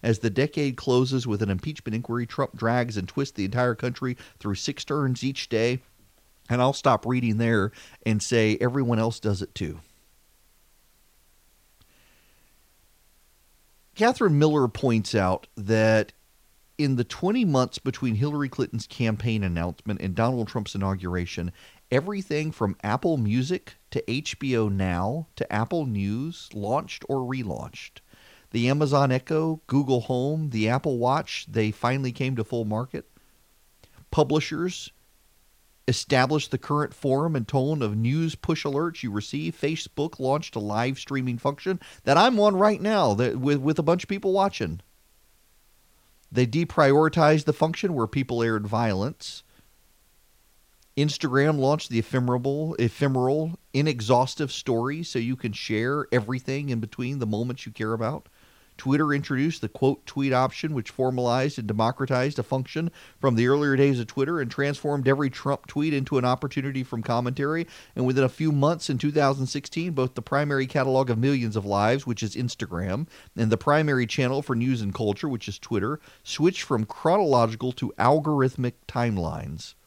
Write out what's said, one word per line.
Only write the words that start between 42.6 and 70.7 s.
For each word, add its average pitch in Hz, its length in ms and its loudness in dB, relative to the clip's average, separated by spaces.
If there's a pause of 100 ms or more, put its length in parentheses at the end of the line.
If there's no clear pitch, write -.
now 190 320 2
that, 120 260 0
with, 139 200 2
with 147 180 0
a 160 60 0
bunch 170 200 2
of - 60 -16
people 196 240 0
watching. 190 460 0 (1500)
They 127 160 2
deprioritized 156 960 4
the 151 100 0
function 170 400 -2
where 117 140 0
people 127 340 -2
aired 110 240 0
violence. 110 800 -2 (1500)
Instagram 139 640 4
launched 139 300 2
the 117 100 2
ephemeral, 131 800 0
ephemeral, 139 800 2 (140)
inexhaustive 131 800 2
story 131 520 -2
so - 160 -4
you 120 160 -2
can 120 160 -4
share 120 600 -2
everything 127 580 -2
in 120 100 -2
between 127 400 -6
the 117 80 -2
moments 117 400 -4
you 113 40 -16
care 110 220 -4
about. 110 360 -6 (460)
Twitter 143 380 2
introduced 143 480 -2
the 107 80 -4
quote - 380 0
tweet 135 260 -2
option, 131 400 0
which 123 160 -4
formalized 127 720 0
and 110 80 -6
democratized 127 720 0
a - 40 -2
function 135 460 -4 (300)
from 131 160 2
the 120 120 4
earlier 143 280 4
days 139 240 4
of 117 80 -4
Twitter 151 340 -2
and 123 80 -4
transformed 143 580 -2
every 135 220 4
Trump - 380 -4
tweet 151 260 0
into 139 240 0
an 123 80 2
opportunity 131 580 -2
from 117 200 -6
commentary. 139 640 -2 (280)
And 127 120 0
within 131 160 4
a 131 60 4
few 156 220 0
months 147 380 2
in 135 80 0
two 147 140 0
thousand 139 340 2
sixteen, 165 460 -6
both 131 240 -2
the 120 80 -8
primary 139 420 0
catalog 131 460 0